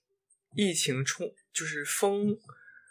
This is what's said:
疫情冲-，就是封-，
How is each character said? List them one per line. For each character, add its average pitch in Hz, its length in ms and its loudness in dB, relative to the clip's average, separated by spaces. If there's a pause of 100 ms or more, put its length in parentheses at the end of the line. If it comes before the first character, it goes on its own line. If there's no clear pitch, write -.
(540)
疫 202 180 2
情 135 320 0
冲-， - 220 -4 (260)
就 160 140 -4
是 151 180 -4
封-， 208 540 2 (540)